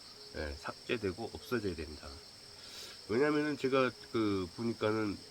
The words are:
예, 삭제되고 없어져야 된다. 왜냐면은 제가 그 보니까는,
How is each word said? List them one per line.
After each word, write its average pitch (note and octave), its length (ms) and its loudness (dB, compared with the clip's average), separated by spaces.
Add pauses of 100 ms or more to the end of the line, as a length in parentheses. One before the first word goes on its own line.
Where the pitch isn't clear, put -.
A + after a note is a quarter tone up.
(360)
예, D2+ 240 -2
삭제되고 A2 720 -2
없어져야 G2+ 420 0
된다. D2 340 -6 (1000)
왜냐면은 D3 500 4
제가 C3 320 6 (220)
그 G2+ 440 4
보니까는, A2 600 2 (140)